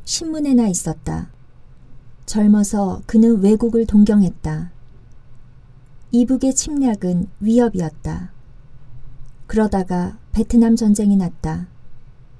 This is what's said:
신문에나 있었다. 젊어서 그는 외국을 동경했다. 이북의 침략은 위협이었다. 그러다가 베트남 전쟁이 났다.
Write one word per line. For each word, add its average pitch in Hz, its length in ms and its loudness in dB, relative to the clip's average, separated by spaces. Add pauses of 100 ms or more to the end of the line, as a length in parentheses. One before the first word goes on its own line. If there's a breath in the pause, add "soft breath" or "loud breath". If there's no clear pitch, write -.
신문에나 294 600 0
있었다. 165 640 -6 (960)
젊어서 208 800 2
그는 226 340 4
외국을 220 460 2
동경했다. 196 840 2 (1400)
이북의 254 420 2
침략은 208 760 -2 (100)
위협이었다. 180 920 -2 (1160)
그러다가 190 720 -2 (140)
베트남 226 420 4
전쟁이 208 420 2
났다. 170 500 -4 (720)